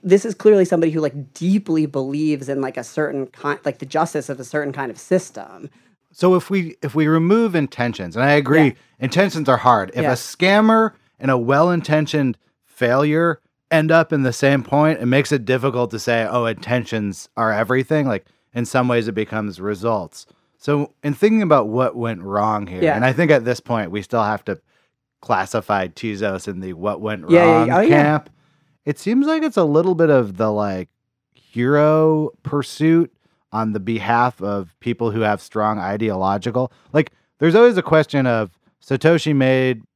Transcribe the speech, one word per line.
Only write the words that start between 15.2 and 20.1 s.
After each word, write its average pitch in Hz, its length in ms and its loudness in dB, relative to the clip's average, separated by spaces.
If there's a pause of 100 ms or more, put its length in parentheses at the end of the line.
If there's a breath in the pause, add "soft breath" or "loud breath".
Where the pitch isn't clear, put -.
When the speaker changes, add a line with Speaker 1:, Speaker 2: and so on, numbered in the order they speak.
Speaker 2:
it 127 140 -2
difficult 123 460 -2
to 113 80 -10
say, 117 300 -2
"Oh, 120 160 -2
intentions 110 920 -4
are 110 140 0
everything." 127 540 0
Like, 107 200 -4 (280)
in 120 120 -4
some 127 220 0
ways, 120 200 0
it 113 60 -6
becomes 104 460 -6
results. 101 680 -6 (300)